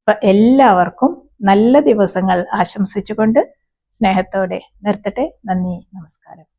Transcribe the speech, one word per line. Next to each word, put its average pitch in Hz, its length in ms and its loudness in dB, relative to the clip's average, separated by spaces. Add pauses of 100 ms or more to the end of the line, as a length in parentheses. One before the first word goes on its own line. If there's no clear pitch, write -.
അപ്പൊ - 120 0 (120)
എല്ലാവർക്കും 226 1040 2 (140)
നല്ല 214 380 4
ദിവസങ്ങൾ 190 720 0
ആശംസിച്ചുകൊണ്ട് 214 1000 -2 (400)
സ്നേഹത്തോടെ 190 680 -4 (220)
നിർത്തട്ടെ. 208 520 -6 (120)
നന്ദി, 180 480 -6
നമസ്കാരം. 165 500 -20 (140)